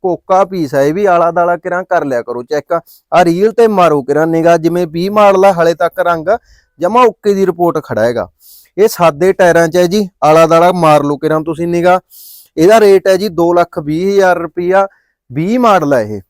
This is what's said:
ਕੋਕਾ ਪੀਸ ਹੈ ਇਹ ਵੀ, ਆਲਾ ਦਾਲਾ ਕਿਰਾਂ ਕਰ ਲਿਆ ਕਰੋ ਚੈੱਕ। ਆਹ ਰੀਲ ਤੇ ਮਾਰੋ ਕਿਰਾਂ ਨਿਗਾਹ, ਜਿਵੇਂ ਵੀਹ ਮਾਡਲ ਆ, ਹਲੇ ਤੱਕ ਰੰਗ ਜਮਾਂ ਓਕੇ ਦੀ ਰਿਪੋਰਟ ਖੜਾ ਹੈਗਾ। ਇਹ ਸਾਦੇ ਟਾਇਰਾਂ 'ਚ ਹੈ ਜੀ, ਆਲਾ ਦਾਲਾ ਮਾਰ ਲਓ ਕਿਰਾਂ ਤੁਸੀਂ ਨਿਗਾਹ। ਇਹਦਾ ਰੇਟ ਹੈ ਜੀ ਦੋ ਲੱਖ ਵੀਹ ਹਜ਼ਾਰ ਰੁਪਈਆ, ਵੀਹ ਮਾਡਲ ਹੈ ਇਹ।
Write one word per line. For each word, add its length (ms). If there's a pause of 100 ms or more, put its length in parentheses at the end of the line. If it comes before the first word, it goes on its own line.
ਕੋਕਾ 420
ਪੀਸ 300
ਹੈ 80
ਇਹ 120
ਵੀ, 120
ਆਲਾ 240
ਦਾਲਾ 260
ਕਿਰਾਂ 280
ਕਰ 200
ਲਿਆ 180
ਕਰੋ 200
ਚੈੱਕ। 300
ਆਹ 520
ਰੀਲ 280
ਤੇ 160
ਮਾਰੋ 340
ਕਿਰਾਂ 240
ਨਿਗਾਹ, 320
ਜਿਵੇਂ 280
ਵੀਹ 240
ਮਾਡਲ 340
ਆ, 80
ਹਲੇ 220
ਤੱਕ 260
ਰੰਗ 280 (520)
ਜਮਾਂ 240
ਓਕੇ 300
ਦੀ 120
ਰਿਪੋਰਟ 380
ਖੜਾ 180
ਹੈਗਾ। 240 (500)
ਇਹ 120
ਸਾਦੇ 440
ਟਾਇਰਾਂ 360
'ਚ 80
ਹੈ 100
ਜੀ, 220 (160)
ਆਲਾ 220
ਦਾਲਾ 280
ਮਾਰ 300
ਲਓ 120
ਕਿਰਾਂ 240
ਤੁਸੀਂ 280
ਨਿਗਾਹ। 300 (580)
ਇਹਦਾ 240
ਰੇਟ 280
ਹੈ 80
ਜੀ 140
ਦੋ 220
ਲੱਖ 260
ਵੀਹ 300
ਹਜ਼ਾਰ 300
ਰੁਪਈਆ, 480 (440)
ਵੀਹ 300
ਮਾਡਲ 340
ਹੈ 80
ਇਹ। 280